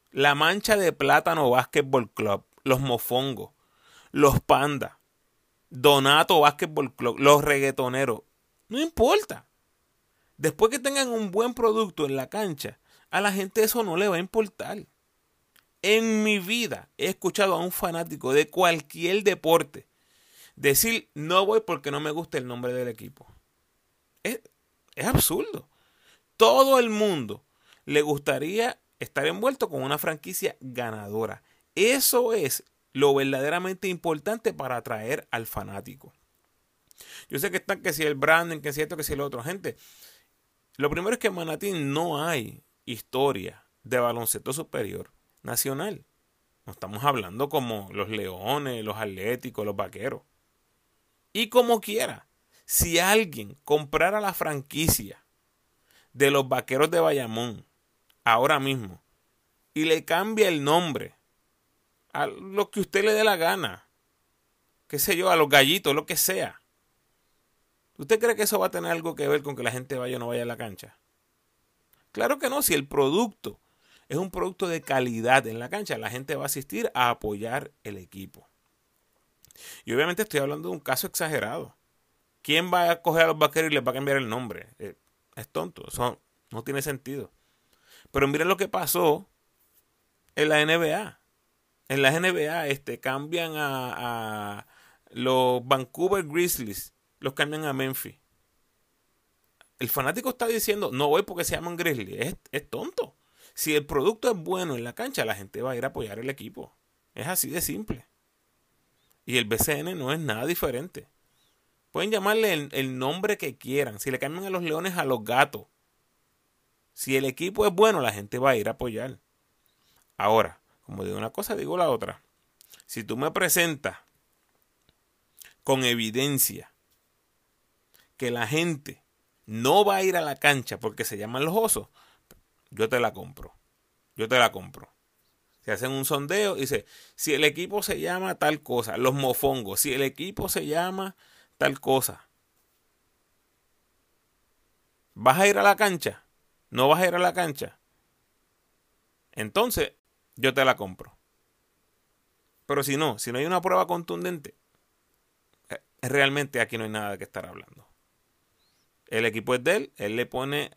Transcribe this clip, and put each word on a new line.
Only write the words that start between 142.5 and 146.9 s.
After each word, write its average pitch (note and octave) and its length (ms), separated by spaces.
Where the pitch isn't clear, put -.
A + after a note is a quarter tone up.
¿vas B2+ 260
a G3 80
ir G3+ 100
a G3 60
la G3+ 120
cancha? F#3+ 480
¿No B2+ 180
vas D#3+ 140